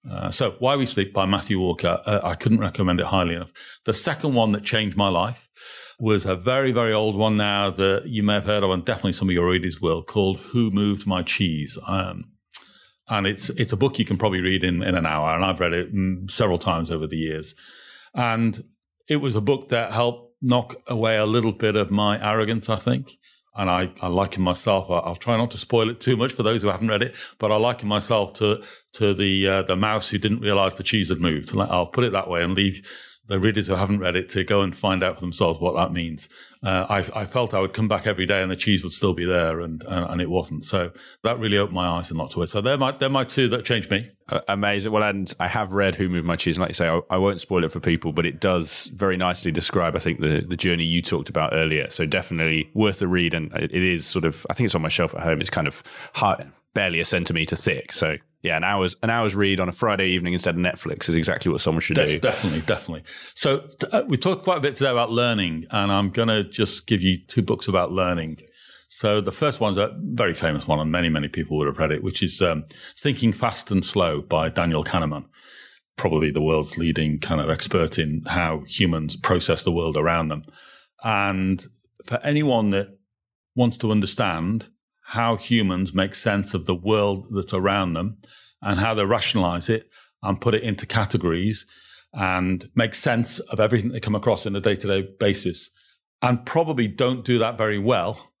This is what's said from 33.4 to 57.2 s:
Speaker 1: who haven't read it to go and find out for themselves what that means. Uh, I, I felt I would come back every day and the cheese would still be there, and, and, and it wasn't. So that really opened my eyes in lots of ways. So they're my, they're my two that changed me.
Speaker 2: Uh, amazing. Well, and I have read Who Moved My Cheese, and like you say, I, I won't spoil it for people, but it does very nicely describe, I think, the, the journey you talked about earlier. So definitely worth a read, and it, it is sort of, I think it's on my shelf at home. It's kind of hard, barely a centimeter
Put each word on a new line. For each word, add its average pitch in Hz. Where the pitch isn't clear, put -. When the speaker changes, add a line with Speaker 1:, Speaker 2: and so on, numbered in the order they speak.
Speaker 1:
who 95
haven't 98
read 90
it 92
to 95
go 101
and 90
find 95
out 92
for -
themselves 85
what 87
that 85
means. 82
Uh, 95
I, 104
I 95
felt 117
I 98
would 95
come 110
back 101
every 98
day 98
and 92
the 90
cheese 98
would 92
still 95
be 87
there, 85
and, 82
and, 87
and 85
it 85
wasn't. 85
So 87
that 117
really 104
opened 98
my 90
eyes 87
in 80
lots -
of 87
ways. 82
So 101
they're 135
my, 135
they're 135
my 135
two 127
that 117
changed 117
me. 104
Speaker 2:
Uh, -
amazing. 101
Well, 107
and 101
I 87
have 98
read 98
Who 92
Moved 85
My 85
Cheese, 82
and 90
like 90
you -
say, 85
I, 85
I 92
won't 95
spoil 90
it 78
for 87
people, 82
but 80
it 76
does 90
very 95
nicely 90
describe, 82
I 85
think, 85
the, 78
the 87
journey 85
you 85
talked 76
about -
earlier. 78
So 82
definitely 80
worth 104
a 95
read, 87
and 80
it, 78
it 90
is 87
sort 82
of, -
I -
think 123
it's 95
on 82
my 78
shelf 80
at 80
home. 82
It's -
kind 78
of -
hard, -
barely 92
a 82
centimeter 85